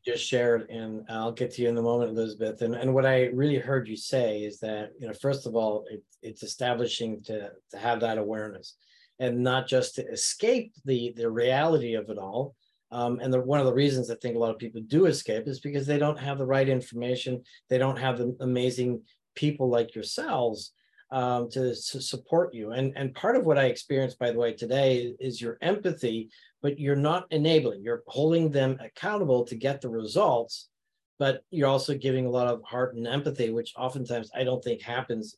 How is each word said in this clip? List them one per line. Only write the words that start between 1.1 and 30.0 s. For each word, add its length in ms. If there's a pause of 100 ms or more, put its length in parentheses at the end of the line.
get 220
to 80
you 80
in 80
a 40
moment, 300
Elizabeth. 520
And, 120
and 180
what 120
I 220
really 300
heard 300
you 80
say 480
is 160
that, 400
you 80
know, 60
first 340
of 80
all, 340
it, 140 (180)
it's 220
establishing 800
to, 280 (200)
to 60
have 240
that 160
awareness 580 (440)
and 220
not 260
just 280
to 100
escape 680 (100)
the, 320
the 160
reality 640
of 160
it 80
all. 380 (340)
Um, 300
and 140
the, 80
one 180
of 60
the 80
reasons 360
I 60
think 220
a 20
lot 120
of 80
people 200
do 280
escape 380
is 140
because 260
they 120
don't 220
have 180
the 80
right 240
information. 760 (260)
They 80
don't 220
have 180
the 220
amazing 640 (340)
people 340
like 240
yourselves, 800 (400)
um, 380
to 220
s-, 380
support 440
you. 180
And, 240
and 180
part 220
of 100
what 120
I 80
experienced, 540
by 120
the 80
way, 140
today 640
is 220
your 200
empathy, 680 (320)
but 180
you're 160
not 340
enabling. 540
You're 240
holding 440
them 280
accountable 640
to 100
get 260
the 80
results, 800 (500)